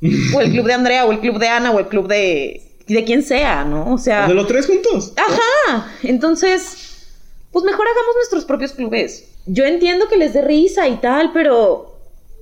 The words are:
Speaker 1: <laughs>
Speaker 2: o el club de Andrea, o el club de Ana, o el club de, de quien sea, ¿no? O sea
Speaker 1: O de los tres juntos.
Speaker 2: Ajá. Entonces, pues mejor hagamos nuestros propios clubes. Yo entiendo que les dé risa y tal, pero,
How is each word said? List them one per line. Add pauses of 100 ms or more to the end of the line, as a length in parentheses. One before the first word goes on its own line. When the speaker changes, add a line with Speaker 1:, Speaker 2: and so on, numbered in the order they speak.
Speaker 1:
<laughs>
Speaker 2:
o
el
club
de
Andrea,
o
el
club
de
Ana,
o
el
club
de, (260)
de
quien
sea,
¿no?
O
sea
Speaker 1:
O
de
los
tres
juntos.
Speaker 2:
Ajá. (120)
Entonces, (760)
pues
mejor
hagamos
nuestros
propios
clubes. (200)
Yo
entiendo
que
les
dé
risa
y
tal,
pero, (460)